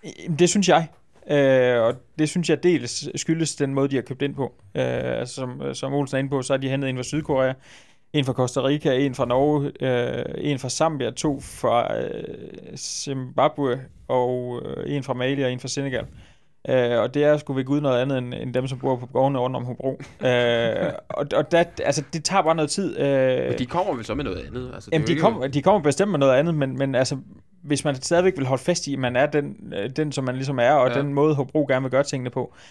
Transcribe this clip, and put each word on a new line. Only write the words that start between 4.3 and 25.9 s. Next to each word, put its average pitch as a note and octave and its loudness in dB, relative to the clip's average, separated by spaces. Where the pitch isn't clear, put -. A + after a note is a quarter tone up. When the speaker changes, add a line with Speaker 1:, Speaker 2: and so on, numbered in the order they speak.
Speaker 1:
på. C#3 -4
Øh, C3 0
altså, B2 -6
som, C3 -8
som C3+ -6
Olsen C#3 0
er C3+ 2
inde C3+ -2
på, C3+ -2
så C3+ -2
har C3+ 2
de C3+ -2
hentet C3+ -2
en B2+ -4
fra B2+ -6
Sydkorea, C3 0
en C#3+ 2
fra C3 0
Costa B2+ 0
Rica, C#3+ 2
en C3+ 2
fra C3+ 0
Norge, C#3 2
øh, B2 -2
en C#3+ -2
fra B2+ -8
Zambia, C#3+ 0
to C#3 -2
fra, A#2 0
øh, - -6
Zimbabwe, C3 -2
og, B2 -2
øh, - -6
en C#3 -4
fra C3+ -4
Mali C3 -2
og B2+ 0
en B2 -6
fra C3 -10
Senegal. B2+ -4
Øh, A#2+ 2
og A#2+ 0
det C#3+ 2
er D3+ 6
sgu D3 -4
ved C3 -2
Gud C#3+ 0
noget C3 2
andet, C3+ 0
end, B2 -6
end A#2+ -6
dem, C3 0
som B2+ -6
bor C3 0
på B2 -6
gårdene C3+ 2
rundt B2+ 0
om A#2+ -4
Hobro. B2+ -6
Speaker 2:
<laughs> C3+ 2
Speaker 1:
Øh, A#2 2
og, - -4
og - 2
der, E3+ 6
altså, C#3 0
det D#3+ -6
tager F#3+ 0
bare D#3+ 2
noget D#3 0
tid. F#3+ -4
Øh, C3 2
Speaker 2:
Men B2 -2
de B2 -2
kommer F3 -2
vel A2+ -8
så A2 -4
med C#3+ -4
noget F#2+ -4
andet? B2+ -10
Altså, A2 -14
det D3+ 0
er - 4
Speaker 1:
Jamen, D#3 2
Speaker 2:
jo D3+ -2
Speaker 1:
de E3 2
Speaker 2:
ikke D#3 2
Speaker 1:
kommer, F3 2
de C#3 -2
kommer G3 6
bestemt F#3 2